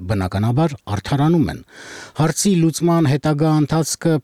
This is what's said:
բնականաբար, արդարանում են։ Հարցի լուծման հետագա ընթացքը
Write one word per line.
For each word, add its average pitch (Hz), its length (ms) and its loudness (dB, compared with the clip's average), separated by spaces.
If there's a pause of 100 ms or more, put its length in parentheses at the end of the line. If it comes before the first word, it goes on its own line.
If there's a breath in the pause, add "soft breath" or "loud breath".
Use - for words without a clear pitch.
բնականաբար, 110 680 0 (200)
արդարանում 143 560 2
են։ - 100 -14 (640 loud breath)
Հարցի 175 400 0
լուծման 165 480 2
հետագա 156 480 0
ընթացքը 156 640 0